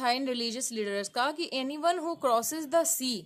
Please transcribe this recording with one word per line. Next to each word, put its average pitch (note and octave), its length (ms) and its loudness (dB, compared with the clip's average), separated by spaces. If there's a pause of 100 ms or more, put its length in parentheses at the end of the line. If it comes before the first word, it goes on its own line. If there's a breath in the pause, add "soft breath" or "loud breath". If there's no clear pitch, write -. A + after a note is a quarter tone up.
था B3+ 100 2
इन C4 180 0
रिलीजियस A#3+ 440 -2
लीडर्स G3+ 360 -2
का C4 240 0
कि D#4+ 220 -6
anyone D4 440 0
who E4 260 -4
crosses B3 420 2
the E4 180 4
sea B3+ 420 0